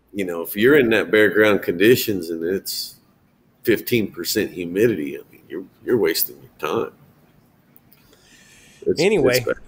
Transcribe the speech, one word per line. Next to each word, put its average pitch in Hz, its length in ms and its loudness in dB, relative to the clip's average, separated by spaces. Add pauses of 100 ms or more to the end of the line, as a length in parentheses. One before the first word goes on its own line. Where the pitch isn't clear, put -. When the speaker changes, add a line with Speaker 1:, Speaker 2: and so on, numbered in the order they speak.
(120)
Speaker 1:
you 98 120 -4
know, 85 180 -6
if - 120 -10
you're 131 240 4
in 117 120 4
that 95 200 0
bare 107 200 4
ground 104 320 2
conditions 98 680 0
and 82 140 -8
it's - 520 -8 (680)
fifteen 110 480 0
percent 85 400 -4
humidity, 87 680 -2
I - 40 -18 (100)
mean, - 160 -20
you're, 87 160 -12 (200)
you're 123 140 0
wasting 82 420 -2
your 67 100 -20 (340)
time. - 80 -14 (1900)
It's, 92 140 0
Speaker 2:
Anyway, 151 380 2
Speaker 1:
it's 120 80 -6
bad. - 100 -4 (120)